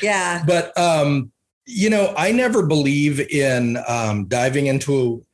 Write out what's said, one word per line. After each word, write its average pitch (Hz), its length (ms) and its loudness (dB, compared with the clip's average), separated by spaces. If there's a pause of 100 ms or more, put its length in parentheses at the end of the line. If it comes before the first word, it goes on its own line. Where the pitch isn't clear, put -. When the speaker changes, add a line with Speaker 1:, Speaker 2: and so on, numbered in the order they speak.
Speaker 1:
Yeah. 185 440 -2
Speaker 2:
But, 170 320 0
um, 147 540 2 (340)
you 220 240 0
know, 208 280 2
I 180 140 0
never 233 340 2
believe 143 540 2
in, 127 580 0 (100)
um, 110 380 -2
diving 131 420 0
into 135 560 -2 (100)